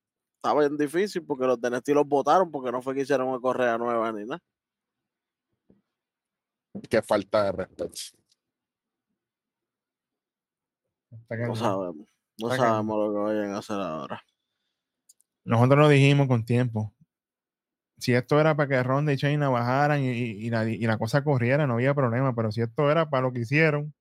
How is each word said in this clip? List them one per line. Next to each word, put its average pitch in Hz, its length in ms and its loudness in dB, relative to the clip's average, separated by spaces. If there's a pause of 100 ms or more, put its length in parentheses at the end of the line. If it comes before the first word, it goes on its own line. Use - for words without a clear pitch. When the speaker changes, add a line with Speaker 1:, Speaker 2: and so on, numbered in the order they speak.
(360)
Speaker 1:
estaba - 240 0
bien 147 180 2
difícil 160 480 -2
porque 131 220 -2
los 123 120 2
de 123 100 -4
N 123 80 -4
X 127 80 -8
T 147 100 2
los 147 120 2
botaron 147 440 2
porque 127 200 -8
no 123 120 -6
fue 131 100 -6
que 139 80 -4
hicieron 131 280 0
una 127 100 -4
correa 120 400 0
nueva 117 320 -2
ni 107 140 -10
nada. 151 140 -10 (2500)
Speaker 2:
Qué 110 140 0
falta 104 440 0
de 98 80 -2
respeto. 90 380 -8 (3250)
Speaker 3:
Está 113 260 -12
Speaker 1:
No 117 40 -4
Speaker 3:
cañón. 117 140 -4
Speaker 1:
sabemos. 95 520 -4 (320)
No 117 120 -4
Speaker 3:
Está 131 60 -2
Speaker 1:
sabemos 110 380 0
Speaker 3:
cañón. 107 180 0
Speaker 1:
lo - 0 -
que 104 60 -2 (140)
vayan 104 220 -4
a - 40 -6
hacer 104 180 -8
ahora. 80 460 -8 (1200)
Speaker 3:
Nosotros 123 320 4
lo 143 120 8
dijimos 139 380 6
con 117 180 0
tiempo. 117 480 -2 (1040)
Si 123 140 0
esto 135 260 2
era 156 160 4
para 143 140 0
que 127 120 2
Ronda 139 320 0
y 135 40 -2
Shayna 147 320 0
bajaran 135 520 2
y, 127 80 -2
y, 117 380 -4
y - 20 -4
la, 113 180 0
y 113 120 -4
la 113 180 0
cosa 135 260 -2
corriera, 139 440 0
no 120 60 0
había 127 200 0
problema. 131 400 0
Pero 110 180 -2
si 113 100 -4
esto 127 280 -2
era 156 200 2
para 131 140 0
lo 127 100 -2
que 123 80 -4
hicieron 147 600 0